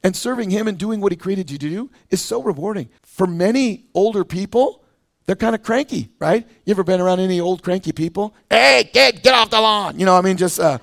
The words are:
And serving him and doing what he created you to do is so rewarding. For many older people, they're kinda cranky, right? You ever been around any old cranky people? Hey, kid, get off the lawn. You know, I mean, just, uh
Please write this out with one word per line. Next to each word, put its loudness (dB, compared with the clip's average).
And 0
serving -6
him 0
and -4
doing -6
what 0
he -6
created -6
you -10
to -8
do -8
is -2
so -6
rewarding. -6
For -4
many 0
older 0
people, -2
they're 0
kinda -2
cranky, -4
right? 0
You -2
ever 0
been 0
around 2
any 0
old -2
cranky -4
people? -6
Hey, 4
kid, 4
get 6
off 2
the 2
lawn. 0
You 0
know, 6
I 6
mean, 0
just, 0
uh 2